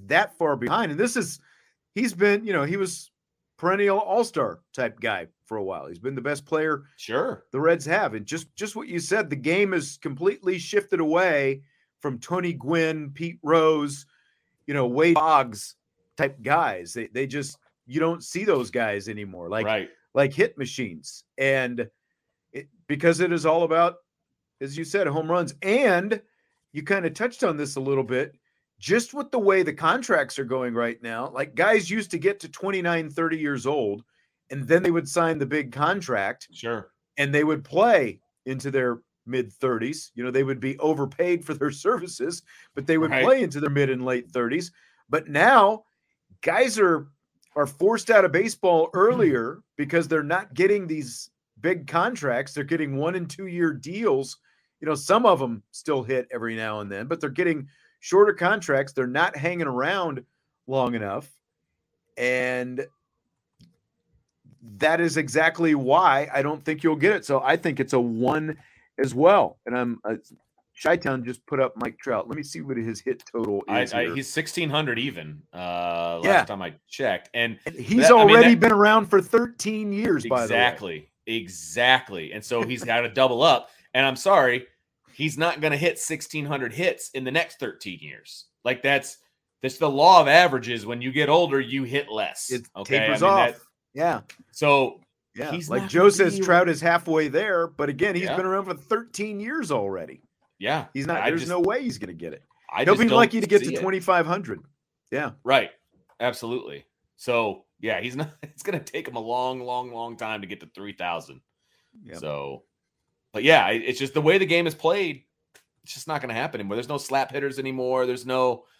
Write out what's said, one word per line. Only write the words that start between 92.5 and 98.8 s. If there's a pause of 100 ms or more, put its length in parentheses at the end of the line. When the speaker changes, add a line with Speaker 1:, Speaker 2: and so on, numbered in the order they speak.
Speaker 1:
It
Speaker 2:
Okay?
I
Speaker 1:
tapers
Speaker 2:
mean,
Speaker 1:
off.
Speaker 2:
that (360)
Speaker 1:
Yeah. (320)
Speaker 2:
So (340)
Speaker 1:
Yeah.
Speaker 2:
he's
Speaker 1:
Like
Speaker 2:
not
Speaker 1:
Joe
Speaker 2:
gonna
Speaker 1:
says,
Speaker 2:
be
Speaker 1:
Trout
is
halfway
there,
but
again,
he's
Speaker 2:
Yeah.
Speaker 1:
been
around
for
thirteen